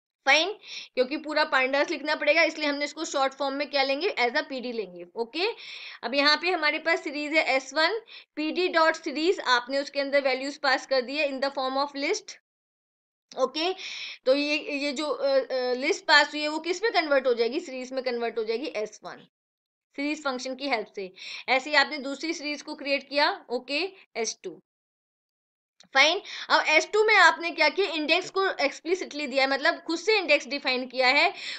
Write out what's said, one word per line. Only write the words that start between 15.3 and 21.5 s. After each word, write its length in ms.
अ, 340
लिस्ट 320
पास 280
हुई 80
है 80
वो 100
किस 240
में 100
कन्वर्ट 340
हो 80
जाएगी, 260
सीरीज 320
में 120
कन्वर्ट 340
हो 60
जाएगी, 220
एस 380
वन, 120
सीरीज 280
फंक्शन 300
की 140
हेल्प 180
से। 160
ऐसे 220